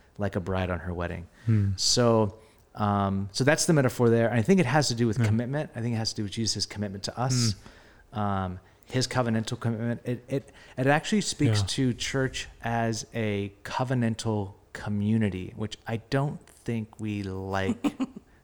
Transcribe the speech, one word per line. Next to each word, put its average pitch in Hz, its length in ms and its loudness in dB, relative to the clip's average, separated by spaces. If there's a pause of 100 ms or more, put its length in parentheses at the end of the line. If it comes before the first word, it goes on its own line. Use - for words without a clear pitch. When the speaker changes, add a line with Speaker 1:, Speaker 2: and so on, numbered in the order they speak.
(180)
Speaker 1:
like 101 180 -2
a 104 40 0
bride 92 300 -2
on 87 100 -2
her 87 140 -6
wedding. 87 340 -6 (180)
Speaker 2:
Hmm. 107 300 4
Speaker 1:
So, 113 600 4 (400)
um, 98 560 0
so - 120 -2
that's 151 220 4
the 175 80 4
metaphor 127 360 4
there. 113 200 4
And 117 100 0
I 110 40 4
think 190 160 6
it 131 60 4
has 135 240 2
to 120 60 -2
do 117 120 2
with 107 120 0
Speaker 2:
Yeah. 113 60 4
Speaker 1:
commitment. 120 500 0
I 117 60 -6
think 120 140 -2
it - 20 0
has 110 140 -2
to - 60 -10
do 110 60 -2
with 98 80 -6
Jesus' 107 340 -2
commitment 101 400 -6
to - 140 -8
us, 123 360 2 (580)
Speaker 2:
Hmm. 107 60 -6
Speaker 1:
um, 95 400 -2 (260)
his 127 220 -2
covenantal 117 520 0
commitment. 117 460 -2
It, 120 220 -4
it, 139 240 -6 (260)
it 131 100 2
actually 151 340 2
speaks 110 400 0
Speaker 2:
Yeah. 98 60 -2
Speaker 1:
to 127 260 0
church - 540 -4 (160)
as 117 500 -2
a 104 400 -2 (100)
covenantal 113 920 -2 (200)
community, 101 800 0
which 107 220 -8 (100)
I 117 100 -4 (120)
don't 147 380 -2
think - 520 -8
we 104 240 -4
like 95 600 -2
Speaker 2:
<laughs> - 400 -4 (220)